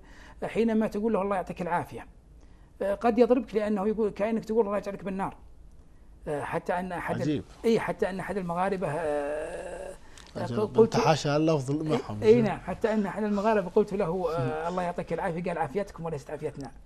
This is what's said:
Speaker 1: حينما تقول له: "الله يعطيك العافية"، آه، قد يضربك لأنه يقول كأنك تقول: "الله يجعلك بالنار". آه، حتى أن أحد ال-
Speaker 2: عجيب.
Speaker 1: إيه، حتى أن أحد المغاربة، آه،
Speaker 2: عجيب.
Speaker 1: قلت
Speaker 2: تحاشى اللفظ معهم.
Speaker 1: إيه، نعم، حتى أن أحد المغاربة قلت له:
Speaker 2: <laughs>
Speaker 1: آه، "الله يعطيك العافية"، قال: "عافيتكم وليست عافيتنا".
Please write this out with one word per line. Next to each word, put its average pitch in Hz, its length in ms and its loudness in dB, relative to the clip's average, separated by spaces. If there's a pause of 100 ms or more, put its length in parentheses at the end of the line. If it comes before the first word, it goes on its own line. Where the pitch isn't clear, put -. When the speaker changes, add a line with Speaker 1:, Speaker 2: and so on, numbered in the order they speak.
(440)
Speaker 1:
حينما 220 420 2
تقول 214 260 -2
له: 190 100 2
"الله 202 140 0
يعطيك 180 260 -4
العافية"، - 440 -4 (760)
آه، 202 120 2
قد 226 240 2
يضربك 240 360 4
لأنه 208 340 2
يقول 214 220 2
كأنك 220 340 0
تقول: 220 220 4
"الله 202 120 0
يجعلك 196 260 -6
بالنار". 190 320 -4 (920)
آه، 147 140 -2
حتى 170 300 -4
أن 180 200 -4
أحد 170 220 -4
ال- - 80 -4
Speaker 2:
عجيب. 147 220 0 (200)
Speaker 1:
إيه، 233 140 4
حتى 180 320 -2
أن 190 100 -6
أحد 180 160 -6
المغاربة، 185 540 -2
آه، 160 1040 -4 (420)
Speaker 2:
عجيب. 143 220 -4
Speaker 1:
قلت 165 340 6
Speaker 2:
تحاشى 143 440 2
اللفظ 156 340 2
معهم. 151 520 -2
Speaker 1:
إيه، 233 200 8
نعم، 185 160 0
حتى 208 360 -2
أن 208 120 0
أحد 185 160 -4
المغاربة 208 460 2
قلت 208 260 2
له: 196 120 0
Speaker 2:
<laughs> 170 300 -2
Speaker 1:
آه، 160 320 -2
"الله 180 140 -2
يعطيك 175 300 -4
العافية"، 170 300 -2
قال: 170 160 -2
"عافيتكم 160 460 -4
وليست 160 260 -6
عافيتنا". 143 400 -8 (160)